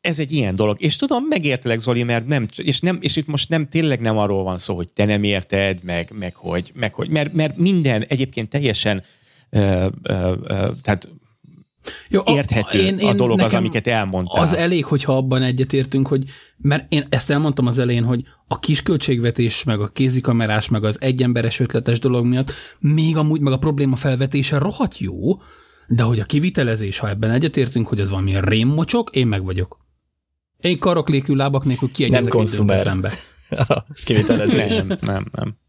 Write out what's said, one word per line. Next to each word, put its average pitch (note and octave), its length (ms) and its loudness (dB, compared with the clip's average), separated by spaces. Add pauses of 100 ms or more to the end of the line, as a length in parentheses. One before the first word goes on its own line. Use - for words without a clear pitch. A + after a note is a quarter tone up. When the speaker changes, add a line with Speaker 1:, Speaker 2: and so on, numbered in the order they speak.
Speaker 1:
ez D#3+ 180 -2
egy C#3+ 120 -2
ilyen G#2+ 240 0
dolog. G#2 260 0
És D3+ 140 2
tudom, C#4 300 0
megértelek, C3+ 540 0
Zoli, A#2+ 240 0
mert A#2 240 -2
nem, C3 200 0 (100)
és D3 220 -2
nem, F3+ 220 0
és - 140 -2
itt D3+ 120 -2
most D3 220 -4
nem, D#3+ 180 0
tényleg D3+ 340 0
nem A2 160 0
arról G2 260 0
van F#2 140 -4
szó, F#2 180 -4
hogy F2 160 -6
te G#2 140 2
nem G#2 180 2
érted, G2 600 0
meg, F2 320 -4
meg F#2 200 -10
hogy, F2 400 -6
meg A#2+ 180 -4
hogy, - 160 -6
mert, D3+ 240 -2
mert D#3 240 0
minden D#3+ 460 2
egyébként B2+ 460 -4
teljesen, A2 540 -2 (460)
ö, G2 380 2 (160)
ö, F#2 300 0 (100)
ö, G2 260 -2 (120)
tehát - 280 -4 (1000)
Speaker 2:
Jó, F#3+ 160 2
a-, - 80 2
Speaker 1:
érthető A2+ 460 0
Speaker 2:
én, F#2+ 160 2
Speaker 1:
a G2 60 -4
Speaker 2:
én G2+ 140 2
Speaker 1:
dolog A2+ 240 2
az, A2+ 60 4
Speaker 2:
nekem G#2+ 180 2
Speaker 1:
amiket - 240 -2
elmondtál. F#2+ 540 0
Speaker 2:
az E3 120 2
elég, E3+ 320 0
hogyha C#3 320 0
abban C3 240 0
egyetértünk, C3+ 680 0
hogy, C3+ 160 0 (340)
mert C#3+ 360 0
én D3 160 0
ezt - 200 -2
elmondtam C#3+ 380 2
az A#2+ 100 0
elején, A#2+ 260 2
hogy B2 200 0 (240)
a - 120 -6
kisköltségvetés, B2 1040 0
meg A2 160 0
a G#2 80 -2
kézikamerás, A#2 840 0
meg G#2+ 140 2
az G#2+ 180 0
egyemberes B2 580 0
ötletes A#2+ 400 0
dolog B2 260 2
miatt B2+ 260 0 (280)
még D#3 380 2
amúgy, D3+ 220 2
meg C#3 140 2
a C3 40 0
probléma C#3 380 0
felvetése C3+ 640 0
rohadt G3 400 -2
jó, F#2 440 -2 (460)
de A#2+ 160 2
hogy A2+ 160 2
a G#2 60 -2
kivitelezés, B2 720 0
ha G#2 120 -4
ebben A2 220 0
egyetértünk, B2 560 0
hogy G2+ 120 -2
az G2 100 0
valami F#2+ 300 0
rémmocsok, C#3 720 2
én B2+ 180 2
meg G2 160 0
vagyok. F#2 380 -4 (800)
Én F3 200 0
karok E3+ 300 2
nélkül, C#3 260 2
lábak C#3 300 0
nélkül B2 260 0
kiegyezek B2+ 320 2
Speaker 3:
Nem A#2 80 0
Speaker 2:
egy A#2+ 60 2
Speaker 3:
konzumer. G#2+ 460 2
Speaker 2:
döntetlenbe. F#2+ 280 -2 (380)
Speaker 3:
<laughs> - 260 0
A - 100 -8 (200)
kivitelezés. G#2+ 680 2
Speaker 1:
Nem, G3 260 -2
nem, G2+ 300 -4
nem. - 240 -6 (140)